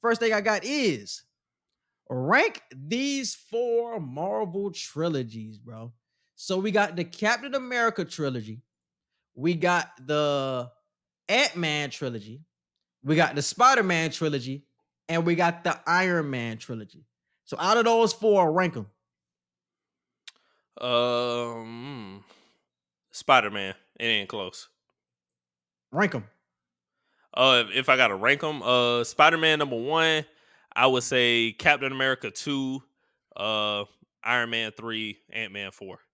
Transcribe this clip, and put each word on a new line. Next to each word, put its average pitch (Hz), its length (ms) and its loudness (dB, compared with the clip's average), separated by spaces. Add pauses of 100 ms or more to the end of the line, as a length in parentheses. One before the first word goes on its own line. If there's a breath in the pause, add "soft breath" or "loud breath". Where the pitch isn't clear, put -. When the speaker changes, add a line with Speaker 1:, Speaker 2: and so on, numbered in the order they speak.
Speaker 1:
First 226 200 2
thing 226 120 2
I 208 80 2
got 202 240 0
is 208 580 -2 (840)
rank 180 540 0 (100)
these 240 600 -4
four 233 640 -4
Marvel 185 720 -4
trilogies, 117 880 -6
bro. 120 340 -16 (440)
So 190 220 -4
we 202 120 -2
got 202 240 2
the 175 80 -4
Captain 240 540 -2
America 240 480 -2
trilogy. 123 580 -8 (720)
We 165 200 0
got 170 340 0 (180)
the 139 640 -2 (580)
Ant-Man 165 600 0
trilogy. 117 520 -10 (600)
We 151 140 2
got 160 180 4
the 143 80 -2
Spider-Man 190 680 4
trilogy. 139 500 -4 (460)
And 165 180 0
we 170 80 4
got 170 300 0
the 170 240 -2
Iron 175 420 2
Man 117 280 -6
trilogy. 113 460 -14 (420)
So 208 120 -8
out 196 200 4
of 226 60 4
those 226 280 4
four, 202 400 4
rank 180 240 2
'em. 104 100 -8 (1900)
Speaker 2:
Um, 120 1400 -4 (880 soft breath)
Spider-Man. 104 640 2 (240)
It 117 60 -8
ain't 107 240 0
close. - 400 -10 (1200)
Speaker 1:
Rank 170 220 0
'em. 107 100 -6 (1080)
Speaker 2:
Uh, 127 360 6
if, 95 80 -4
if 135 120 0
I 135 80 8
gotta 120 180 4
rank 120 280 2
'em, 151 200 -4
uh, 120 420 2
Spider-Man 160 540 4
number 139 180 -2
one, 156 480 0 (500 soft breath)
I 123 120 6
would 131 160 4
say 120 500 2
Captain 139 400 2
America 131 380 -2
two, 135 520 -6 (540)
uh, 104 480 -2 (380)
Iron 117 280 0
Man 113 220 -4
three, 110 460 -8 (120)
Ant-Man 101 400 -10
four. 92 300 -18 (140)